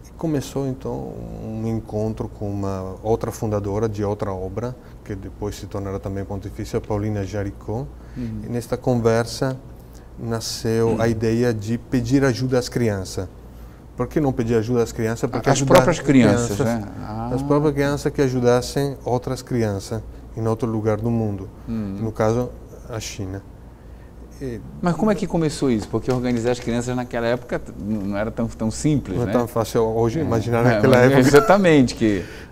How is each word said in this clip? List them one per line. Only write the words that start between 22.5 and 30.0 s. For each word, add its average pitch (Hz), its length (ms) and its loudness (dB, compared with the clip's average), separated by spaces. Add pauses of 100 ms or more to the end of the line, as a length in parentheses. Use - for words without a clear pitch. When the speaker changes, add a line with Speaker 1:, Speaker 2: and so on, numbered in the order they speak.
Speaker 1:
a 113 100 -8
China. 98 420 -8 (1000)
E 120 180 -8 (220)
Speaker 2:
Mas 175 160 0
como 214 120 2
é 208 60 4
que 208 100 -2
começou 156 460 0
isso? 104 160 0
Porque 113 240 -2
organizar 123 400 0
as 123 80 -2
crianças 120 340 -2
naquela 120 320 -4
época 131 360 -2 (180)
n-, 101 300 -2
não 101 80 -4
era 110 120 -2
tão, 123 160 -2
tão 113 240 -4
simples, 127 460 0
Speaker 1:
não 120 80 0
é 104 40 0
Speaker 2:
né? 95 40 -2
Speaker 1:
tão 120 160 2
fácil 113 360 0
hoje 113 360 2